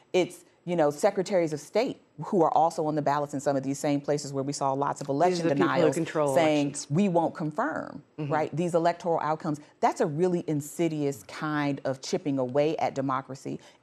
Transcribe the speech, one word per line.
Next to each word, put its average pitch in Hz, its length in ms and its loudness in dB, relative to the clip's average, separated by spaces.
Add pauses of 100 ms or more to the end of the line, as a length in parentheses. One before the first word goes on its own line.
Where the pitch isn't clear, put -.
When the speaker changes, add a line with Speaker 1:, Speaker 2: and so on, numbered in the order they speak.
(140)
Speaker 1:
It's, - 320 0 (200)
you 175 100 -2
know, 151 160 4
secretaries 180 600 0
of 147 80 -6
state 220 400 -2 (240)
who 185 180 2
are 156 140 4
also 160 300 2
on 151 100 0
the 151 60 0
ballots 147 320 0
in 139 60 -4
some 139 160 0
of 135 80 0
these 139 160 -4
same 143 200 2
places 143 320 -2
where 135 120 -2
we 139 100 -4
saw 139 180 0
lots 139 300 -2
of - 60 -8
Speaker 2:
These - 20 -10
are 139 40 0
Speaker 1:
election 170 360 2
Speaker 2:
the 139 60 2
people 139 120 4
who 135 80 0
Speaker 1:
denials 143 200 2
Speaker 2:
control 151 400 0
Speaker 1:
saying, 151 320 4
Speaker 2:
elections. - 240 -8
Speaker 1:
"We 196 180 4
won't 170 240 2
confirm," - 720 -6 (140)
Speaker 2:
Mm-hmm. 151 140 -4
Speaker 1:
right? 151 240 0
These 175 200 0
electoral 170 440 2
outcomes, 151 400 -2 (220)
that's 247 180 2
a 233 60 4
really 175 420 0
insidious 147 760 -2
kind 147 640 -4
of 131 160 -4
chipping 143 380 -2
away 143 380 2
at 120 160 -2
democracy. 135 640 -4 (240)